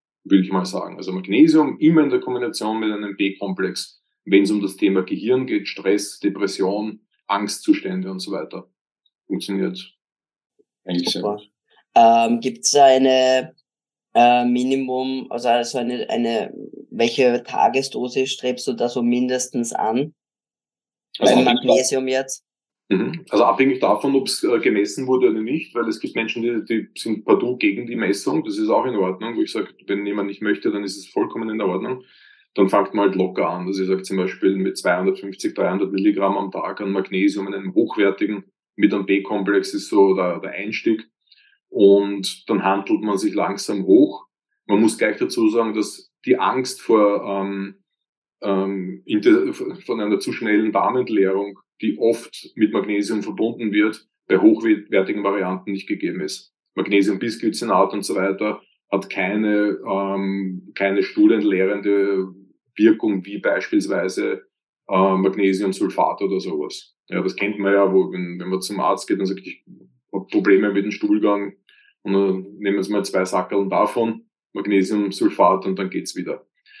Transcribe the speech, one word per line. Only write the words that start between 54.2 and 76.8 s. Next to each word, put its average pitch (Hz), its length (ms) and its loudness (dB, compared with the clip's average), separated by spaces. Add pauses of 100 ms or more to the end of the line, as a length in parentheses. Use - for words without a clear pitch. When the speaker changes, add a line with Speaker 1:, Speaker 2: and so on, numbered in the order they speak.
Speaker 1:
bei 95 120 2
hochwertigen 104 840 2
Varianten 98 480 -2
nicht 95 160 -8
gegeben 92 340 -6
ist. - 320 -10 (220)
Magnesium-Bisglycinat 98 1160 0
und 104 120 -6
so 78 120 -4
weiter 92 460 -2 (280)
hat 95 200 -4
keine, 104 680 0 (100)
ähm, 98 840 -4
keine 98 280 0
studienlehrende 101 1300 2 (460)
Wirkung 107 520 2
wie 101 120 -10
beispielsweise, 92 1040 -2 (460)
äh, 95 280 2
Magnesiumsulfat 95 1080 0
oder 95 180 -2
sowas. 80 560 -8 (120)
Ja, 90 140 -2
das 92 140 -4
kennt 101 220 -4
man 98 140 0
ja, 98 200 4
wo, 90 200 2
wenn, 90 280 -8
wenn 90 80 -8
man 92 120 -2
zum 98 200 -6
Arzt 95 280 0
geht 101 120 0
und 95 60 -2
sagt, 92 200 -8
„Ich - 180 -18 (480)
hab 95 160 -8
Probleme 101 440 2
mit 98 120 -2
dem 104 60 -4
Stuhlgang“, 104 640 0 (480)
und 95 100 -4
dann 95 340 0 (120)
nehmen 101 240 0
Sie 98 100 -4
mal 101 120 0
zwei 92 200 -2
Sackerln 95 460 -2
davon, 113 580 -2 (240)
Magnesiumsulfat, 98 1120 2
und 95 120 -2
dann 95 120 -4
geht's 90 260 -8
wieder. - 300 -8 (340)